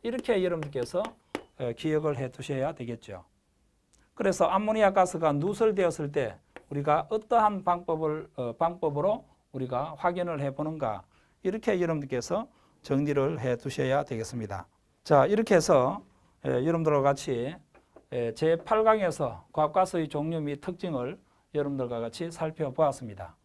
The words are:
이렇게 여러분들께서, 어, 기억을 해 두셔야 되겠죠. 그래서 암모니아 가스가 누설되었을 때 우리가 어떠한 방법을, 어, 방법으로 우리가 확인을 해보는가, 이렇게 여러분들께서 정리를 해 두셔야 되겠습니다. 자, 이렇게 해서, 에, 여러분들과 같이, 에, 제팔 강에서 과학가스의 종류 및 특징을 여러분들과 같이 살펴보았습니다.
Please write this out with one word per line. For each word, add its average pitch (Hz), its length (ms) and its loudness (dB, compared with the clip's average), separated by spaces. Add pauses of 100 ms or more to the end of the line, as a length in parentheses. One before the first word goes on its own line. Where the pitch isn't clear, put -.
이렇게 233 400 0
여러분들께서, 160 600 -2 (540)
어, 123 200 -4
기억을 156 400 0
해 123 160 -6
두셔야 139 400 -4
되겠죠. 113 520 -10 (880)
그래서 196 320 2
암모니아 208 460 4
가스가 180 420 2
누설되었을 190 760 0
때 131 260 -2 (320)
우리가 147 400 0
어떠한 214 540 2
방법을, 160 720 -2
어, 120 240 -4
방법으로 165 680 -2 (280)
우리가 135 440 -4
확인을 175 440 -2
해보는가, 139 640 -4 (400)
이렇게 190 360 0
여러분들께서 160 680 -2 (340)
정리를 143 560 0
해 123 160 0
두셔야 135 480 0
되겠습니다. 110 640 -8 (380)
자, 143 220 8
이렇게 214 280 2
해서, 160 480 4 (420)
에, 139 60 -2
여러분들과 151 520 2
같이, 139 520 0 (560)
에, 120 240 -2
제팔 165 480 2
강에서 170 680 2
과학가스의 160 560 2
종류 156 320 -2
및 143 200 -4
특징을 170 600 -6 (340)
여러분들과 135 460 -2
같이 117 320 -8
살펴보았습니다. 135 1120 -4